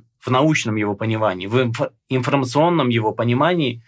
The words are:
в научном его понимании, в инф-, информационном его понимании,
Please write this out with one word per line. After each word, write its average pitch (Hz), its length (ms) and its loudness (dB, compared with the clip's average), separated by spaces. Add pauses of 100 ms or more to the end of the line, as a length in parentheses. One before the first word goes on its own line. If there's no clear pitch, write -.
(180)
в - 120 -8
научном 127 460 2
его 104 180 -2
понимании, 107 520 -2
в 113 100 -2
инф-, 123 360 -2 (160)
информационном 139 800 0
его 110 240 0
понимании, 127 760 0